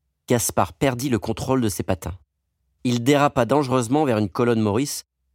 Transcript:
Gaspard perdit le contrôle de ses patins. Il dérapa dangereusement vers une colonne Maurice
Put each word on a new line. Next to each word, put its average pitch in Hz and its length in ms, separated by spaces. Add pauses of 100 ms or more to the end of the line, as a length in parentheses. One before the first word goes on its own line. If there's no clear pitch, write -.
(280)
Gaspard 117 460
perdit 131 360
le 110 100
contrôle 131 420
de 113 80
ses 104 140
patins. 92 340 (680)
Il 120 200
dérapa 139 420
dangereusement 131 600
vers 117 120
une 104 120
colonne 120 300
Maurice 110 460 (300)